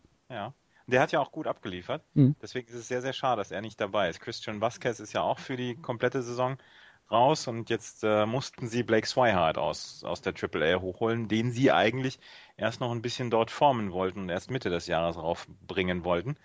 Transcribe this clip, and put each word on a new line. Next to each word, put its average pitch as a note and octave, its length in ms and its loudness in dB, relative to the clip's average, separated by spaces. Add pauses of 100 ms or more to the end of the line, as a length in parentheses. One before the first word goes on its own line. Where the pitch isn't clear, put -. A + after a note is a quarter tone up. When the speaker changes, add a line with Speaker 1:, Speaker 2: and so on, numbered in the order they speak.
(300)
Speaker 1:
ja. A#2 240 -10 (320)
Der B2 160 6
hat D#3+ 100 2
ja D#3+ 80 4
auch C3+ 100 -2
gut D#3 160 -10
abgeliefert. A2 560 -6 (120)
Speaker 2:
Mhm. C#3+ 280 6
Speaker 1:
Deswegen A#2+ 240 -10
ist A#2 80 -18
es A#2 140 -12
sehr, B2+ 140 -4
sehr C3 100 -4
schade, B2 280 -2
dass F#2+ 120 -8
er F#2 80 -6
nicht G#2+ 200 -10
dabei G2+ 280 0
ist. E2 120 -6
Christian A2+ 400 -10
Vasquez A#2 380 -4
ist G#2+ 140 -14
ja G#2 80 -2
auch F#2+ 180 0
für - 180 -8
die B2 200 -6
komplette B2+ 460 -2
Saison B2 340 -4 (560)
raus B2+ 340 4
und A#2 240 -6
jetzt, - 320 -4
äh, G#2+ 240 4
mussten B2+ 400 -4
sie A#2 160 0
Blake A2 240 4
Swihart F#2+ 500 4
aus, - 460 -4
aus - 180 -6
der F#2 140 -4
Triple E2+ 400 2
A F#2 60 2
hochholen, A2+ 480 -2
den A2+ 240 0
sie C3 180 4
eigentlich B2 480 2 (380)
erst A2 240 -4
noch B2 100 -2
ein A#2 120 -4
bisschen A#2+ 280 -4
dort A2+ 220 4
formen A#2+ 400 2
wollten F#2+ 280 -2
und F#2+ 100 -6
erst F2+ 200 -4
Mitte B2 200 -4
des E2+ 160 -2
Jahres E2+ 300 0
raufbringen F2 880 -4
wollten. F2 400 -2